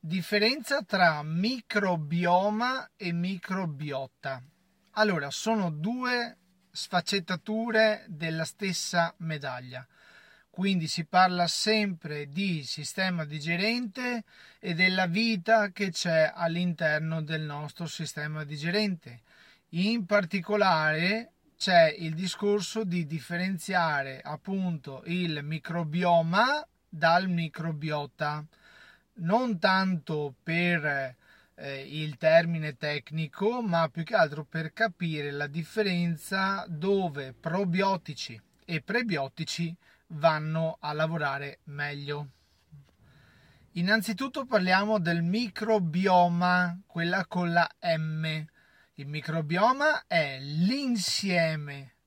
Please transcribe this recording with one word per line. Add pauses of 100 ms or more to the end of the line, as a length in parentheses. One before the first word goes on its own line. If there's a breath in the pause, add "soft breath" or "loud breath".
Differenza
tra
microbioma
e
microbiota. (520)
Allora,
sono
due (340)
sfaccettature
della
stessa
medaglia. (640 soft breath)
Quindi
si
parla
sempre
di
sistema
digerente (380 loud breath)
e
della
vita
che
c'è
all'interno
del
nostro
sistema
digerente. (480 soft breath)
In
particolare (240)
c'è
il
discorso
di
differenziare
appunto
il
microbioma (240)
dal
microbiota, (760 loud breath)
non
tanto (120)
per, (400 soft breath)
eh,
il
termine
tecnico,
ma
più
che
altro
per
capire
la
differenza
dove
probiotici (240)
e
prebiotici (360 soft breath)
vanno
a
lavorare
meglio. (1400 soft breath)
Innanzitutto
parliamo
del
microbioma,
quella
con
la (280)
M. (500 soft breath)
Il
microbioma
è
l'insieme (120)